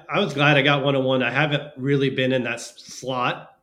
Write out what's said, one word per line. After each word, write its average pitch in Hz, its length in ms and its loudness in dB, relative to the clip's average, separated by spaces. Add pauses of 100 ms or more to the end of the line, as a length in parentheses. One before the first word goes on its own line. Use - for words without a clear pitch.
I 156 120 -2
was 165 140 -2
glad 143 220 4
I 139 60 4
got 143 220 2
one 143 100 2
oh 135 60 0
one. 131 220 2
I 120 80 0
haven't 143 460 -2
really 139 340 0
been 131 220 0
in 127 120 0
that 117 100 -4
s-, - 260 -14
slot 127 840 -6